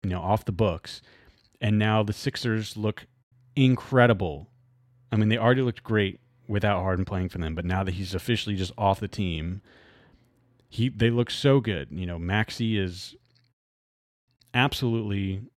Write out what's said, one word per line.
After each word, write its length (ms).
you 60
know, 100
off 260
the 60
books. 500
And 160
now 240
the 100
Sixers 640
look 300
incredible. 960
I 40
mean, 140
they 80
already 240
looked 220
great 360
without 340
Harden 240
playing 240
for 80
them, 180
but 100
now 180
that 100
he's 220
officially 400
just 220
off 220
the 80
team, 540
he, 220
they 220
look 180
so 300
good. 320
You 160
know, 100
Maxey 600
is 360
absolutely 880